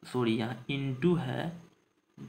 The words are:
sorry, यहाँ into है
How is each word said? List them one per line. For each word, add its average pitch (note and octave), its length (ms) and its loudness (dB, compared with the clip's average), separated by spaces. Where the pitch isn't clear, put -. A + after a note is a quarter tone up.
sorry, A#2 340 2
यहाँ A#2+ 340 -4
into C#3 480 2
है C3 440 -4